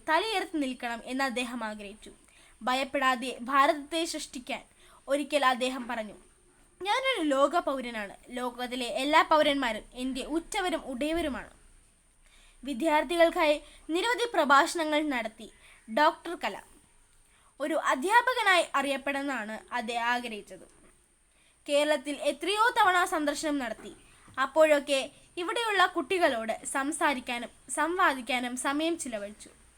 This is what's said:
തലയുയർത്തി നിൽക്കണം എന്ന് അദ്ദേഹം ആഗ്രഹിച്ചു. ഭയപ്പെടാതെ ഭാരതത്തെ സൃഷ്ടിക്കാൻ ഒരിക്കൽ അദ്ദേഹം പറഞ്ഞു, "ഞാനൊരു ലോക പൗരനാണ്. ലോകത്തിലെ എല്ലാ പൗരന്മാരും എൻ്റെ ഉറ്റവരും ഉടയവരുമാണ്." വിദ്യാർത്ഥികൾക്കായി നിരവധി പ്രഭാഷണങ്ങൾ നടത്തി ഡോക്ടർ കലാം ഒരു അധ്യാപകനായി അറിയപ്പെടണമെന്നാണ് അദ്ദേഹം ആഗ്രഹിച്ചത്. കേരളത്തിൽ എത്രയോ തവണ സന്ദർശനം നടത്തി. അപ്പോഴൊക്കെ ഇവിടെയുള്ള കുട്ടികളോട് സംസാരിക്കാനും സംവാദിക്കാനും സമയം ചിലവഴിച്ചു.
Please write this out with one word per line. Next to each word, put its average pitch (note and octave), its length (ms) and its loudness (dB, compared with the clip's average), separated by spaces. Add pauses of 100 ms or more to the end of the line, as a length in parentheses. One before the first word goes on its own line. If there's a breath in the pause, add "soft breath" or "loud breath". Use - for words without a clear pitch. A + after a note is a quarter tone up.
തലയുയർത്തി F#4 480 0
നിൽക്കണം B3 480 -4
എന്ന് C4 180 -4
അദ്ദേഹം B3 400 -4
ആഗ്രഹിച്ചു. G#3+ 480 -12 (500 soft breath)
ഭയപ്പെടാതെ C4 800 0
ഭാരതത്തെ C#4+ 640 2
സൃഷ്ടിക്കാൻ C#4+ 580 -10 (440 soft breath)
ഒരിക്കൽ C#4+ 380 0
അദ്ദേഹം B3+ 420 0
പറഞ്ഞു, A3 300 -10 (640)
"ഞാനൊരു A#4 460 0
ലോക C#4+ 320 2
പൗരനാണ്. A#3+ 560 -6 (140)
ലോകത്തിലെ B3 560 -6
എല്ലാ C#4 360 4
പൗരന്മാരും C#4+ 720 2
എൻ്റെ B3+ 280 -6
ഉറ്റവരും E4 640 -2
ഉടയവരുമാണ്." C#4 800 -4 (1000 soft breath)
വിദ്യാർത്ഥികൾക്കായി D#4 960 2 (280 loud breath)
നിരവധി G4+ 440 0
പ്രഭാഷണങ്ങൾ D4+ 680 4
നടത്തി A3+ 480 -6 (440 soft breath)
ഡോക്ടർ D#4+ 500 2
കലാം G#3 240 -8 (920 soft breath)
ഒരു D#4 140 -2
അധ്യാപകനായി G4 920 2 (100)
അറിയപ്പെടണമെന്നാണ് C#4 840 -4 (120)
അദ്ദേഹം A#3 320 -4
ആഗ്രഹിച്ചത്. A#3 600 -4 (1080 soft breath)
കേരളത്തിൽ D4 520 2
എത്രയോ G4+ 480 0
തവണ F#4 360 4
സന്ദർശനം D4+ 540 -2
നടത്തി. G#3+ 320 -8 (500 soft breath)
അപ്പോഴൊക്കെ C#4+ 680 4 (280 soft breath)
ഇവിടെയുള്ള G4+ 480 2
കുട്ടികളോട് D#4 800 0
സംസാരിക്കാനും C4+ 840 -2 (200)
സംവാദിക്കാനും C#4 880 0
സമയം D#4 400 -2
ചിലവഴിച്ചു. G#3 520 -10 (280)